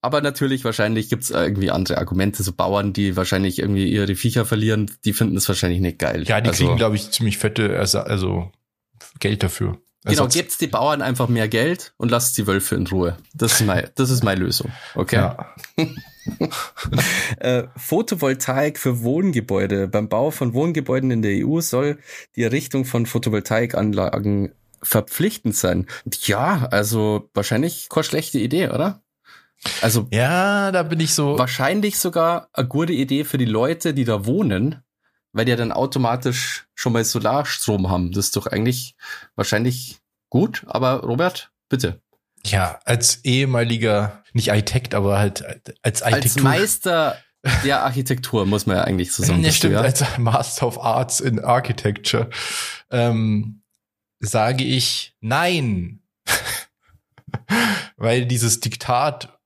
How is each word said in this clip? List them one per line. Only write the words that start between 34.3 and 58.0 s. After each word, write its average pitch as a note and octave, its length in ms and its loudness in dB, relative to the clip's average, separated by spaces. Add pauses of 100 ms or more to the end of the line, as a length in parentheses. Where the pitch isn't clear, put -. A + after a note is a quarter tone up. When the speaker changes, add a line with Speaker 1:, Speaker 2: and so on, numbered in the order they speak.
Speaker 1:
weil A2 120 0
die B2 60 2
ja A#2+ 60 4
dann A#2 140 -2
automatisch B2+ 1040 -2
schon - 180 -2
mal A2+ 120 2
Solarstrom A2 840 0
haben. F2+ 220 0
Das F#2+ 160 -2
ist - 100 -2
doch G2+ 120 -4
eigentlich B2 480 -2 (400)
wahrscheinlich A#2 600 -2 (300)
gut. - 380 0
Aber B2+ 380 0
Robert, D#3+ 480 -2 (160)
bitte. B2+ 320 -2 (440)
Speaker 2:
Ja, F2+ 400 0
als - 400 0
ehemaliger, A#2 960 2 (100)
nicht A#2 200 0
Architekt, G#2+ 420 0
aber G2 240 2
halt G2+ 260 0 (380)
als - 200 -2
Speaker 1:
Als - 20 -
Speaker 2:
Architektur- C3 400 2
Speaker 1:
Meister E3 720 2 (480)
der C#3 180 2
Architektur, B2 640 0
muss G2+ 200 2
man F#2+ 100 2
ja F2 80 2
eigentlich F2+ 280 0
so - 120 -2
sagen, D#3+ 180 4
Speaker 2:
Ja, D#3+ 60 4
Speaker 1:
bist D#3 60 4
du, - 20 2
Speaker 2:
stimmt, - 180 4
Speaker 1:
ja? G#2 60 4
Speaker 2:
als B2+ 240 2 (140)
Master A#2+ 500 0
of A#2 100 -6
Arts A#2+ 400 0
in B2+ 240 0
Architecture, A#2+ 880 0 (640)
ähm, A2 680 0 (580)
sage A#2 420 0
ich - 580 -2
nein. A#2+ 840 -2 (220)
<laughs> - 1700 -4
Weil A#2+ 300 2